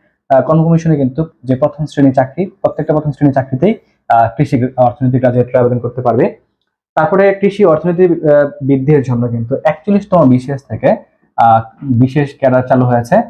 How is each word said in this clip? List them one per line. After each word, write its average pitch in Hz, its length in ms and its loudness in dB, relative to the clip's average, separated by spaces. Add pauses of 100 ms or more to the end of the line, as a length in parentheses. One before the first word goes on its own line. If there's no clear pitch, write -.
(300)
আহ, 131 120 4
কর্ম 160 220 0
কমিশনে 165 320 0
কিন্তু 139 300 -4 (180)
যে 127 120 -2
প্রথম 147 300 -4
শ্রেণীর 139 280 0
চাকরি, 135 320 -2
প্রত্যেকটা 156 480 -4
প্রথম 151 180 -2
শ্রেণীর 143 220 0
চাকরিতেই, 135 420 -2 (340)
আহ, 117 180 4 (100)
কৃষি 135 300 -2 (100)
অর্থনীতি 127 420 0
গ্রাজুয়েটরা 123 400 0
আবেদন 123 200 0
করতে 123 220 -8
পারবে। 123 340 0 (600)
তারপরে 196 460 0
কৃষি 202 240 0
অর্থনীতি, 175 380 2
আহ, 151 460 2 (120)
বিদদের 135 400 2
জন্য 123 260 -2
কিন্তু 117 360 -6
একচল্লিশতম 180 640 0
বিসিএস 127 400 -2
থেকে, 117 260 0 (420)
আহ, 113 240 4 (200)
বিশেষ 135 580 0
ক্যাডার 127 280 2
চালু 127 180 2
হয়েছে। 120 300 0 (140)